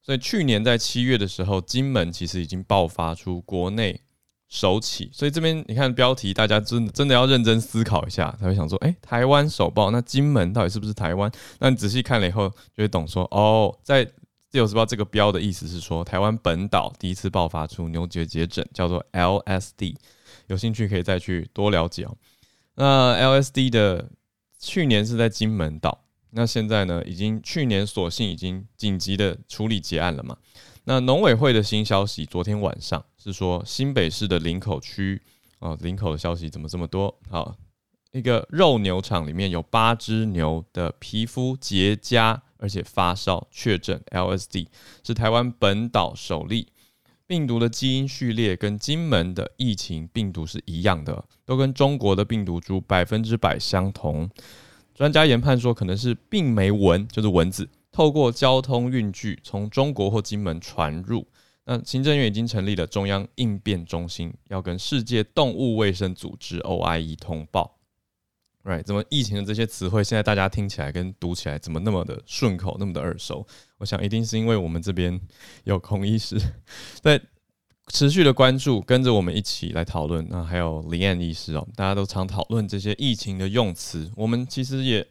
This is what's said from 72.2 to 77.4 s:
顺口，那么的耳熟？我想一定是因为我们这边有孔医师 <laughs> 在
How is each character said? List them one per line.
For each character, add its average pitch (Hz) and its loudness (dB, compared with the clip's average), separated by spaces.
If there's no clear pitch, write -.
顺 107 0
口， 90 -6
那 101 -4
么 95 -4
的 80 -4
耳 82 -4
熟？ - -10
我 104 -8
想 - -4
一 101 0
定 113 0
是 110 -4
因 110 0
为 113 2
我 90 0
们 82 -4
这 95 -4
边 90 0
有 95 0
孔 98 -4
医 110 2
师 107 -4
<laughs> - -20
在 147 6